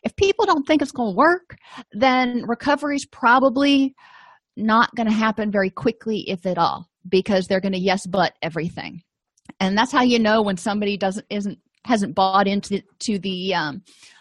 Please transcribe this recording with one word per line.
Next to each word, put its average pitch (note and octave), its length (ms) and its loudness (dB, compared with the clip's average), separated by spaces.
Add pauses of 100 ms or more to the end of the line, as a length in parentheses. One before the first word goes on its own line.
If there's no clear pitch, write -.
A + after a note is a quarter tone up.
If - 120 -8
people G4 300 2
don't E4 220 0
think D#4 140 2
it's C4+ 100 -6
gonna A3 240 -4
work, E4 420 2 (360)
then B3 520 2
recovery C#4+ 520 -2
is C#4 80 -8
probably C4+ 880 2 (600)
not G#3+ 400 2
gonna A3 180 0
happen A3 360 0
very G3 220 0
quickly, A3 560 -4
if E3+ 180 -6
at F3+ 140 -2
all, E3 280 0 (200)
because F#3+ 400 2
they're F#3+ 140 0
gonna F#3+ 160 -2
yes F#3 280 -2
but F3+ 280 0 (100)
everything. E3 580 -8 (580)
And F#3+ 160 0
that's A#3 160 0
how C4 120 2
you A#3+ 160 2
know G#3+ 240 2
when G3+ 140 -2
somebody G#3 400 -4
doesn't, F#3+ 340 -4
isn't, G3+ 260 -6 (280)
hasn't G#3+ 280 0
bought F#3+ 340 2
into, G3 360 -2 (160)
to G#3 180 -2
the, F#3 380 -4
um, D3+ 260 -4 (400)